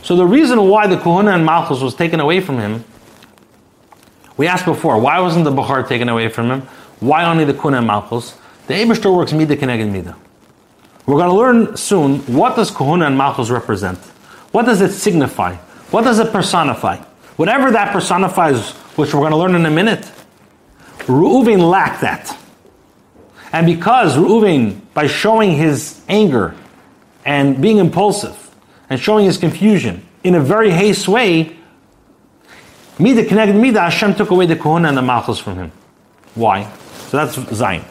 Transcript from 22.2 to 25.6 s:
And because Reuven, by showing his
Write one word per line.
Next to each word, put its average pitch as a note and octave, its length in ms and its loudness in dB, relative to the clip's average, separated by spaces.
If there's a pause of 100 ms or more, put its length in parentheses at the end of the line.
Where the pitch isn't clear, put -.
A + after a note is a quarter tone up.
And E3 140 2
because E3+ 500 2
Reuven, E3+ 640 2 (140)
by D3+ 120 0
showing G#3 480 0
his D3 540 -2